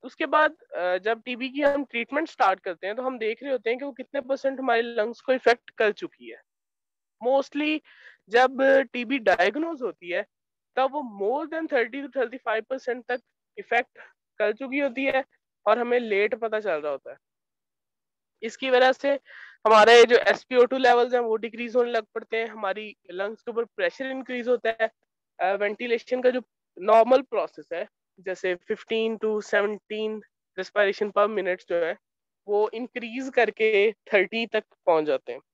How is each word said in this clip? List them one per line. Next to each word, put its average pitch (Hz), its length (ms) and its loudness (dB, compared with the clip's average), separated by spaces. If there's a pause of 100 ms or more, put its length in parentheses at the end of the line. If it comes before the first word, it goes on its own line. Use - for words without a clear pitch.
उसके 302 240 -8
बाद, 302 360 0
अ, 180 360 -4
जब 220 240 -4
टीबी 247 260 -8
की 262 120 -8
हम 285 240 0
treatment 262 440 -6
start 190 320 0
करते 185 260 -10
हैं, 208 100 -6
तो 254 60 -8
हम 254 160 -6
देख 220 240 -6
रहे 277 100 -6
होते 226 180 -4
हैं 254 80 -4
कि 285 60 -10
वो 277 80 -10
कितने 262 280 -8
percent 269 400 -4
हमारे 233 220 0
lungs 233 380 -4
को - 120 -2
effect 240 380 0
कर 214 220 0
चुकी 123 380 -14
है। - 120 -20 (840)
Mostly 294 540 -2 (480)
जब 254 340 2 (300)
टीबी 247 260 -4
diagnose 220 640 0
होती 175 280 -8
है, - 160 -4 (500)
तब 262 160 0
वो 294 80 -6
more 247 540 -4
than 320 180 -6
thirty 269 340 -2
to 262 100 -10
thirty 247 220 -4 (100)
five 220 240 -4
percent 247 360 -8
तक 254 120 -4 (380)
effect - 400 -4 (400)
कर 208 140 0
चुकी 262 260 -8
होती 269 260 -2
है 269 200 0 (420)
और 220 120 4
हमें 240 220 0
late 214 340 -2
पता 220 260 -6
चल 208 100 -6
रहा 151 220 -4
होता 131 180 -12
है। 135 60 -18 (1300)
इसकी 233 280 -8
वजह 254 220 6
से 277 200 -2 (540)
हमारे 220 380 10
जो 240 120 4
एसपीओ 240 480 4
टू 262 140 -2
levels 247 360 4
हैं, 247 60 2
वो 220 160 -2
decrease 226 400 -6
होने 240 140 2
लग 226 240 -2
पड़ते 220 220 -8
हैं, 226 100 -2
हमारी 214 500 -8 (140)
lungs 202 320 -8
के - 80 -10
ऊपर 233 140 -4
pressure 262 420 -4
increase 254 420 -8
होता 233 200 0
है। 220 220 -2 (500)
अ, 185 140 0
ventilation 233 680 -4
का 254 80 4
जो 247 120 -4 (360)
normal 226 440 6
process 160 500 -6
है, 185 160 -8 (320)
जैसे 185 360 -4
fifteen 220 680 -4
to 214 160 0
seventeen 214 800 -4 (400)
respiration 202 520 -2
per 202 160 2
minute 185 400 -4
जो 175 80 -2
है, 170 220 -2 (500)
वो 208 260 0
increase 240 600 -10
करके 220 580 2
थर्टी 220 540 0
तक 214 180 -4 (220)
पहुंच 160 180 4
जाते 135 280 -4
हैं। 131 80 -12 (140)